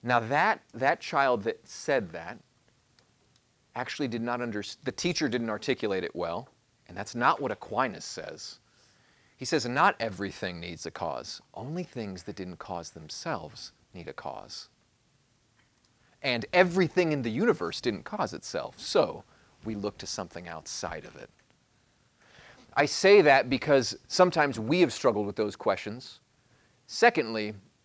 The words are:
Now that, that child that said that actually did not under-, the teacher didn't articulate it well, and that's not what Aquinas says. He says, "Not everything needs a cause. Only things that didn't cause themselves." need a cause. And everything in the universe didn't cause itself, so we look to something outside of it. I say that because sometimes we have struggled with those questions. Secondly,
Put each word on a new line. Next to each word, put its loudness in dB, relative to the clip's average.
Now 4
that, 0
that 2
child 2
that -4
said -2
that -12
actually -4
did -4
not -2
under-, -4
the -2
teacher -2
didn't -2
articulate -2
it -6
well, -4
and -14
that's -10
not 2
what -2
Aquinas -4
says. -12
He -12
says, 0
"Not 2
everything -6
needs -10
a -6
cause. -8
Only -8
things -10
that -10
didn't -12
cause -10
themselves." -10
need -14
a -12
cause. -14
And -2
everything 4
in 0
the -2
universe 0
didn't -2
cause -6
itself, -8
so 0
we -6
look -6
to -12
something -10
outside -10
of -18
it. -18
I 4
say 8
that 8
because 2
sometimes 4
we 2
have 6
struggled 2
with -6
those 0
questions. -4
Secondly, 2